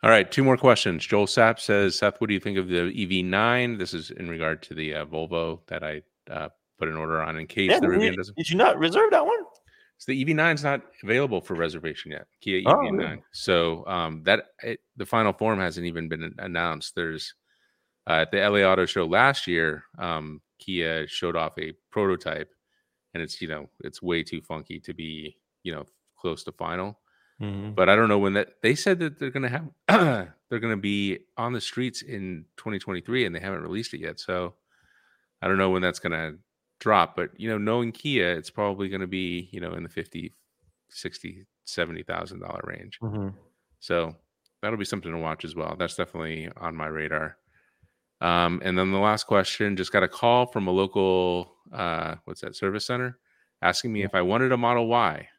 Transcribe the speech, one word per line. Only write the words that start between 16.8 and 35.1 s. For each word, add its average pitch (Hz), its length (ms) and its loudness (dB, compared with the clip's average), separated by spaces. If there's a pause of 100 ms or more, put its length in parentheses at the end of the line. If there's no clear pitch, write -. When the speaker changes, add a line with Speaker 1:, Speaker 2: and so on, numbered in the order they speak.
Speaker 1:
There's, 80 400 -6 (720)
uh, 80 160 4
at 80 80 -2
the 98 100 2
L 104 160 4
A 101 80 6
Auto 92 220 6
Show 90 180 -2
last 117 420 4
year, 82 380 0 (140)
um, 78 420 -6 (180)
Kia 82 500 -4
showed 85 280 -4
off 80 220 -4
a 80 160 -8 (160)
prototype, 87 600 -2 (600)
and 85 100 -6
it's, - 200 -10
you 85 60 -8
know, 76 200 -8 (160)
it's - 160 -12
way 85 220 -2
too 80 180 -8
funky 80 400 -12
to 87 140 -14
be, 80 420 -12 (260)
you 85 120 -8
know, 73 100 -10 (320)
close 80 280 -6
to 82 80 -12
final. 90 460 -6 (420)
Speaker 2:
Mm-hmm. 101 320 -6
Speaker 1:
But 92 160 6
I 101 80 8
don't 110 140 6
know 104 80 6
when 98 160 4
that, - 260 -2
they 117 140 4
said 185 240 2
that 156 200 -4
they're 135 120 -6
gonna 131 180 -4 (400)
have, 143 400 6 (100)
<clears throat> - 120 -20
they're 120 80 -2
gonna 110 180 0
be 101 440 -2 (180)
on 120 160 -2
the 113 60 -4
streets - 420 -4
in 92 420 -8 (140)
twenty 104 200 -6
twenty-three, 107 460 -2
and 87 100 -4
they 92 60 -6
haven't 92 220 -6
released 92 320 -8
it 73 60 -8
yet. 80 200 -10
So 90 320 -4 (880)